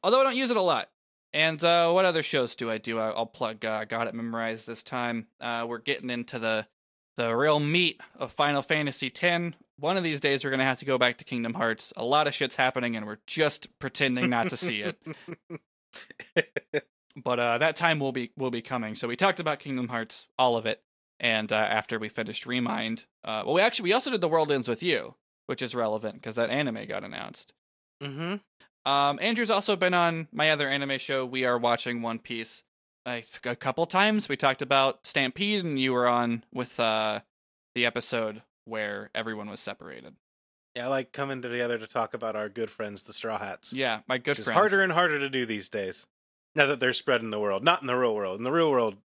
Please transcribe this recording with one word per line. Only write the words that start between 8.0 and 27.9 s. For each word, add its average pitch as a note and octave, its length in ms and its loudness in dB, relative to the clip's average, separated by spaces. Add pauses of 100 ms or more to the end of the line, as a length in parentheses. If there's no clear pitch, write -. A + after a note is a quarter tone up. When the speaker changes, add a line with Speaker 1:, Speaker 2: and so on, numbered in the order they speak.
Speaker 1:
of C3 140 -6
Final C#3+ 300 2
Fantasy D3 480 -2
ten. E3+ 440 0 (240)
One D#3+ 200 0
of F3+ 60 -2
these D3+ 160 0
days, C#3 240 2
we're C#3 60 -2
gonna C3+ 140 2
have C3 140 0
to - 80 -14
go C3 120 2
back B2 200 4
to - 60 -16
Kingdom A#2 300 -4
Hearts. A2+ 420 -2
A A2+ 80 -4
lot D3 220 4
of C#3+ 80 -2
shit's C3+ 220 -2
happening, B2+ 400 0
and G#2+ 100 -8
we're G#2+ 200 -10
just - 520 0
pretending B2+ 520 0
not A#2 200 0
to - 60 -4
see A2+ 260 -2
it. G#2 140 -6 (540)
Speaker 2:
<laughs> - 1300 -6 (340)
Speaker 1:
But, B2 220 -2
uh, A#2 180 2
that D#3 180 2
time D#3+ 220 2
will C3+ 140 0
be, A#2+ 240 -4
will C3 140 -2
be A#2+ 100 -4
coming. A2+ 340 -6
So A2+ 140 -6
we A#2+ 80 -4
talked F#3+ 240 2
about D#3 180 -2
Kingdom B2+ 300 -6
Hearts, A2+ 380 -6 (120)
all B2 200 6
of A2 80 -2
it. - 160 -2 (360)
And, A2 320 0
uh, G#2+ 60 2
after G#2+ 420 0
we G#2+ 120 -6
finished - 340 -6
Remind, A2+ 640 -4 (180)
uh, A2 220 -4
well, C#3+ 80 0
we F#3 80 6
actually, A3+ 220 2
we F3+ 100 2
also B3+ 160 0
did A3 100 0
The E3+ 80 2
World D#3 240 4
Ends C3 160 0
With A#2 140 -2
You, C3+ 320 0 (320)
which - 160 -4
is A#2+ 120 -6
relevant A2 480 -2
'cause A2 120 -10
that A#2 160 2
anime A#2+ 340 -2
got G2+ 200 -8
announced. - 500 -12 (480)